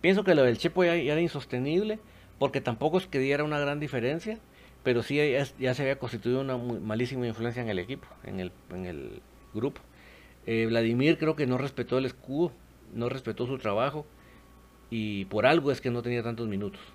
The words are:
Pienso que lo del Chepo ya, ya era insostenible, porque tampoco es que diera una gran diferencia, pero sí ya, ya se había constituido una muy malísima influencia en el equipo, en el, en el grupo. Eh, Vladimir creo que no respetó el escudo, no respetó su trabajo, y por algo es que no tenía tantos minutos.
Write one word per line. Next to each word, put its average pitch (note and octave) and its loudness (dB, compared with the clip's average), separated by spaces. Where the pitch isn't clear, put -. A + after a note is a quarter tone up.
Pienso F#3+ 6
que F#3 6
lo C#3+ 8
del A#2+ 6
Chepo F3 2
ya, E3+ 6
ya D3 2
era D#3+ 2
insostenible, E3 -2
porque C3+ 0
tampoco C#3+ 0
es F3+ -6
que C#3+ -4
diera C#3 2
una D3+ -2
gran D3 -2
diferencia, D3+ -2
pero A#2+ 4
sí C#3 -2
ya, C#3+ 2
ya B2+ 0
se C#3 -2
había C3+ 0
constituido B2 -2
una C3+ -2
muy A#2+ -4
malísima A#2+ -2
influencia A#2 -4
en A2+ -4
el G2 0
equipo, A#2 -8
en F#2+ -8
el, F#2 -6
en F#2 -8
el C#2 -10
grupo. A#2 -4
Eh, A2+ 0
Vladimir A#2 4
creo D#3 0
que D3+ 0
no B2+ 2
respetó B2+ -2
el C3 0
escudo, C#3 -2
no A#2 -2
respetó B2 -4
su C3 -4
trabajo, C3 -2
y G#2+ -4
por G#2 2
algo C#3+ 4
es B2 -2
que B2+ -4
no A#2+ -2
tenía A#2+ -2
tantos A#2 -4
minutos. G2+ -6